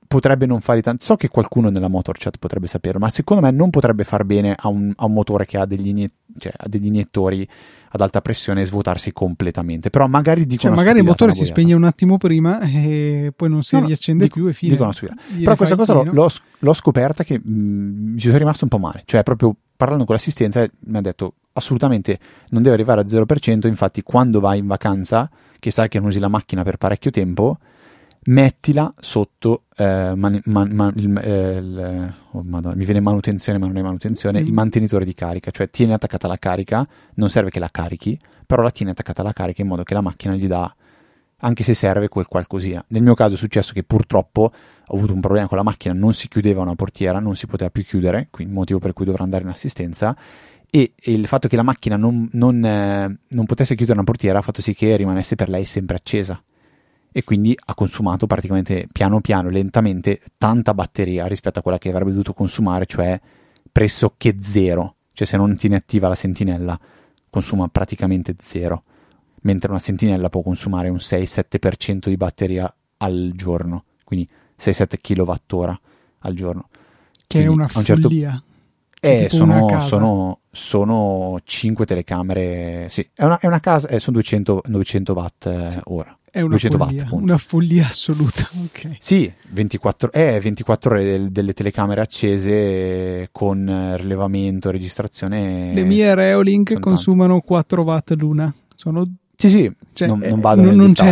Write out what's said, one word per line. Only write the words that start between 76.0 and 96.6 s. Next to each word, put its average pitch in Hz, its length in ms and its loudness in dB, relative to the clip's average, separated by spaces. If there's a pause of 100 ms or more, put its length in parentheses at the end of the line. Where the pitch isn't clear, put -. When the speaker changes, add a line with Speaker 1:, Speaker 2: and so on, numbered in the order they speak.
Speaker 1:
al 95 160 -8
giorno. 87 320 -8 (580)
Speaker 2:
Che - 140 0
è 151 40 6
Speaker 1:
Quindi 156 120 4
Speaker 2:
una 156 180 2
Speaker 1:
a - 60 -6
un 104 60 0
certo 160 240 4
Speaker 2:
follia. 143 300 -2 (600)
È 156 80 -2
Speaker 1:
Eh, 117 220 6
Speaker 2:
tipo 165 160 4
una 104 100 6
Speaker 1:
sono, 110 100 4
Speaker 2:
casa. 101 220 2
Speaker 1:
sono, 101 520 0 (120)
sono 101 920 -2
cinque 110 440 -4
telecamere, 87 1040 -4
sì. - 240 -8
È - 100 -4
una, 170 160 2
è 185 80 0
una 170 140 0
casa, 151 260 2
eh, 120 120 -2
sono 120 180 -2
duecento, 104 500 0
duecento 98 460 -2
watt, 87 340 -8
eh, 87 240 -4
Speaker 2:
Sì. 90 140 -10
Speaker 1:
ora. 85 280 -10 (180)
Speaker 2:
È 185 100 -6
una 160 80 0
Speaker 1:
Duecento 147 280 2
Speaker 2:
follia, 139 220 -2
Speaker 1:
watt, 135 100 -10
punto. 196 140 -4
Speaker 2:
una 180 160 4
follia 165 480 2
assoluta, 151 640 -2
<laughs> 175 100 -8
ok. 156 360 -12
Speaker 1:
Sì, 151 320 0 (180)
ventiquattro, 101 640 -4
eh, 143 280 2
ventiquattro 110 520 0
ore 101 120 2
del, 98 280 -2
delle 98 220 -2
telecamere 101 480 -2
accese 95 1300 -2
con, 98 360 -2
eh, 95 300 -4
rilevamento, 98 720 -4
registrazione. 95 1040 -6
Speaker 2:
Le 190 100 0
mie 202 300 4
Reolink 196 560 2